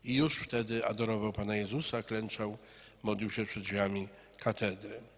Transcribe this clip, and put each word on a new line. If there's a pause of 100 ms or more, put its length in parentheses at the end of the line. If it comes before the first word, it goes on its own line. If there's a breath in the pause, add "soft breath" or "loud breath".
I
już
wtedy
adorował
Pana
Jezusa,
klęczał, (460 loud breath)
modlił
się
przed
drzwiami (300 loud breath)
katedry. (160)